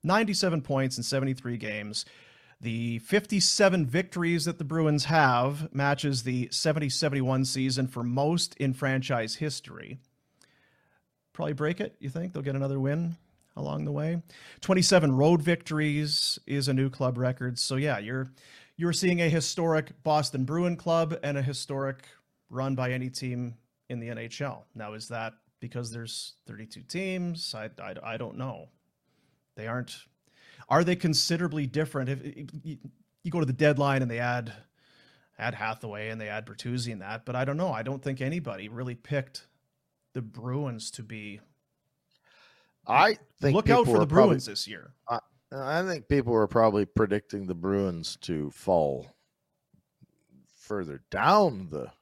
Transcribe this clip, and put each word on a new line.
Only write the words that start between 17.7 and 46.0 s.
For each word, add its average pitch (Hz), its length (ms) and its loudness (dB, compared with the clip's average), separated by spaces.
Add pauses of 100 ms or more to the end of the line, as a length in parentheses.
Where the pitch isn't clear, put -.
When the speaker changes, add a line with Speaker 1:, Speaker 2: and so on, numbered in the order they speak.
Speaker 1:
yeah, 139 220 0
you're, 131 340 -6 (440)
you're 170 160 2
seeing 175 300 2
a 170 60 4
historic 160 640 2 (100)
Boston 147 420 2
Bruin 170 320 0
club 165 460 0
and 143 160 -2
a 139 40 0
historic 135 640 -4 (440)
run 131 240 -2
by 127 160 0
any 127 180 -4
team 123 460 -6 (340)
in 123 120 -8
the 117 80 -10
N 117 100 -8
H 117 240 -10
L. - 320 -8
Now, 107 200 -10
is 110 160 -12
that 113 240 -6 (260)
because 120 320 -8
there's 117 420 -12 (140)
thirty-two 110 340 -16
teams? 180 720 -6
I, 110 160 -10 (100)
I, 95 220 -10
I 113 140 -8
don't 120 200 -8
know. 123 320 -10 (840)
They 107 120 -12
aren't. 123 280 -6 (760)
Are 151 120 6
they 175 140 4
considerably 160 680 0
different? 143 420 -2
If, 135 160 -4
if 147 220 -12 (160)
you, 156 160 -10 (440)
you 175 80 -4
go 175 80 0
to 160 60 4
the 131 80 0
deadline 139 480 4
and 123 100 0
they 117 80 -4
add, 120 320 -2 (880)
add 113 160 -2
Hathaway 110 540 -6
and 110 100 -8
they 107 120 -8
add 110 160 -6
Bertuzzi 120 440 -6
and 104 120 -10
that, 107 240 -10
but 127 100 -6
I 127 80 0
don't 143 140 -4
know. 180 120 -2
I 113 120 -4
don't 135 200 -6
think 135 200 -6
anybody 123 480 -6
really 123 240 -8
picked 127 520 -8 (680)
the 127 80 -6
Bruins 120 720 -8
to - 100 -14
be 107 380 -14 (1500)
Speaker 2:
I 175 320 4 (240)
think 139 120 4
Speaker 1:
Look 214 140 4
out 240 120 8
Speaker 2:
people 139 120 4
Speaker 1:
for 110 60 8
the 107 60 6
Speaker 2:
were - 20 -2
probably 165 220 8
Speaker 1:
Bruins 143 180 2
this 101 200 -8
year. 101 260 -16 (140)
Speaker 2:
I, 117 120 -2 (340)
I 135 300 -2
think 175 260 -4